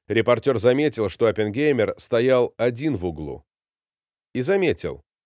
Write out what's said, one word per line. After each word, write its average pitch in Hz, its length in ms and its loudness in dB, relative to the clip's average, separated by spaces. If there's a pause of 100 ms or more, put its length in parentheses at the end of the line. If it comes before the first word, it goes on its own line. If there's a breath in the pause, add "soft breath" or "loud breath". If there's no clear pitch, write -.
Репортер 117 500 2
заметил, 123 520 2
что 117 180 0
Оппенгеймер 110 680 0
стоял 123 580 0
один 123 400 -2
в 90 100 -6
углу. 76 380 -8 (920)
И 123 60 -4
заметил: 127 640 -2 (220)